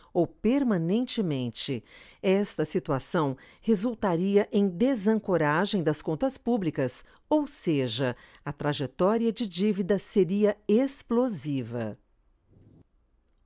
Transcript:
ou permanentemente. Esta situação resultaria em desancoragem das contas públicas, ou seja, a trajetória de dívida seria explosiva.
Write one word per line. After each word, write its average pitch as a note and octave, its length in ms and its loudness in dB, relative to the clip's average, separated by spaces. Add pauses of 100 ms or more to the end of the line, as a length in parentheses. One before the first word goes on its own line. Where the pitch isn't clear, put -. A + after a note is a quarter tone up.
(120)
ou E3+ 140 2
permanentemente. F#3 1600 -2 (360)
Esta G3 460 0
situação D3+ 720 -2 (240)
resultaria G3+ 880 0
em G3+ 160 2
desancoragem F#3+ 1160 2
das D3+ 180 0
contas G#3+ 380 -2
públicas, E3+ 640 -2 (240)
ou D4+ 160 2
seja, C3 680 -2 (280)
a D3 80 -6
trajetória F#3 800 0
de A#3+ 140 -4
dívida F#3+ 540 0
seria G3+ 580 2 (100)
explosiva. D3 1300 -2 (1500)